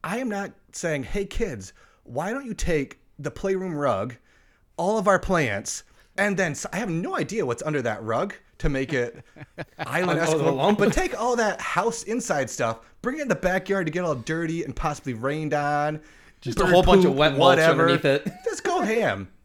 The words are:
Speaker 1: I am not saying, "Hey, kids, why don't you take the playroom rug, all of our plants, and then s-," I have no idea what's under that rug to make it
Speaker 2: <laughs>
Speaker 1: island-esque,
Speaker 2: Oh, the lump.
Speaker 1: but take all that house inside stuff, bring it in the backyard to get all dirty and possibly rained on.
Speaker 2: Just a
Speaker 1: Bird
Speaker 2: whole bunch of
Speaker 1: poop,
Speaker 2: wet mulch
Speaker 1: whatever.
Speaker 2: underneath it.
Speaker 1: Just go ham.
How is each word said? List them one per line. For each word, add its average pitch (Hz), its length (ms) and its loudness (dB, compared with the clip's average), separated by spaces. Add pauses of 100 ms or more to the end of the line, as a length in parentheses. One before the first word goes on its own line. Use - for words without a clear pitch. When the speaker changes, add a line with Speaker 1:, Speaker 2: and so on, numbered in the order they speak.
Speaker 1:
I 185 180 -6
am 262 100 -4
not 202 220 -6 (200)
saying, 147 320 -4
"Hey, 202 220 -4
kids, 117 480 -6 (300)
why 156 280 -6
don't 269 140 -6
you 220 80 -8
take 151 460 -2 (180)
the 143 120 -8
playroom 190 460 -4
rug, 123 400 0 (640)
all 196 200 0
of 196 120 0
our 185 100 4
plants, 131 640 -2 (340)
and 196 200 0
then 175 140 0
s-," - 200 -8
I 165 60 -6
have 220 120 -4
no 214 280 -2
idea 196 280 -2
what's 120 180 -2
under 147 180 -2
that 110 200 -2
rug 117 320 -2 (260)
to - 100 0
make 135 240 -2
it 120 320 -4 (260)
Speaker 2:
<laughs> - 280 -14
Speaker 1:
island-esque, 165 560 0
Speaker 2:
Oh, - 20 0
the 156 140 2
lump. 175 280 2
Speaker 1:
but 208 140 4
take 359 260 -2
all 240 160 0
that 214 240 0
house 220 440 -2
inside 180 460 -2
stuff, 113 300 -2 (220)
bring 262 160 -4
it 302 60 -6
in 269 40 -6
the 196 80 2
backyard 185 520 -2
to 151 40 -2
get 180 140 -4
all 151 100 0
dirty 160 480 -4
and 135 100 -8
possibly 147 420 -4
rained 143 380 -2
on. 147 460 -2 (400)
Speaker 2:
Just 113 220 -4
a - 20 4
Speaker 1:
Bird - 80 4
Speaker 2:
whole 180 120 8
bunch 185 200 8
of 139 80 4
Speaker 1:
poop, 135 60 -2
Speaker 2:
wet 147 160 6
mulch 139 60 -2 (180)
Speaker 1:
whatever. 160 240 4
Speaker 2:
underneath 165 240 2
it. 139 200 2 (200)
Speaker 1:
Just 427 180 -6
go 349 160 2
ham. 160 480 0 (180)